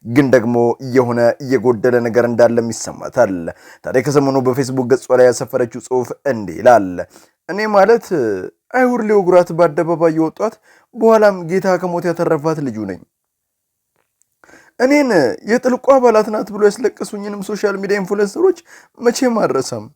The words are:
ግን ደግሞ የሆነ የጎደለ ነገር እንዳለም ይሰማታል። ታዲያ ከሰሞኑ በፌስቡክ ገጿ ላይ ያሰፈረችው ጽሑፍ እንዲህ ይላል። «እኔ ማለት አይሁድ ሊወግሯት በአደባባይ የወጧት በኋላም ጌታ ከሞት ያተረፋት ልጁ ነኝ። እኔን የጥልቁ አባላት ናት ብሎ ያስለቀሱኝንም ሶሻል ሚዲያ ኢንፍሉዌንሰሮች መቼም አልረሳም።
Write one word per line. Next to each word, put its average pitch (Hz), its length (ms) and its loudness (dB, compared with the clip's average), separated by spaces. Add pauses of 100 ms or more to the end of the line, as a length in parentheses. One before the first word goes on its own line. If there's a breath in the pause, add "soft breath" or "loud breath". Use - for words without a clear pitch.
ግን 127 220 2
ደግሞ 120 280 2 (320)
የሆነ 120 320 -2 (260)
የጎደለ 123 540 0
ነገር 117 260 0
እንዳለም 117 420 2
ይሰማታል። - 640 -4 (500 loud breath)
ታዲያ 117 200 0
ከሰሞኑ 139 400 0
በፌስቡክ 127 460 -2
ገጿ 127 220 0
ላይ 127 160 6
ያሰፈረችው 123 560 -2
ጽሑፍ 127 280 -4 (180)
እንዲህ 107 280 -6
ይላል። 110 300 4 (640 soft breath)
«እኔ 180 180 -8
ማለት 208 380 2 (680)
አይሁድ 247 300 0
ሊወግሯት 185 480 2
በአደባባይ 165 600 0
የወጧት 160 420 -4 (400 soft breath)
በኋላም 214 480 4
ጌታ 185 340 -2
ከሞት 175 280 -6
ያተረፋት 160 560 -2
ልጁ 123 240 -6
ነኝ። 95 160 -10 (1800 soft breath)
እኔን 269 300 2 (360)
የጥልቁ 240 460 -2
አባላት 233 380 4
ናት 214 200 -6
ብሎ 202 140 -6
ያስለቀሱኝንም 208 800 -2
ሶሻል 202 340 -4
ሚዲያ 196 200 -4
ኢንፍሉዌንሰሮች 202 600 0 (420 soft breath)
መቼም 240 380 0
አልረሳም። 127 480 -4 (100)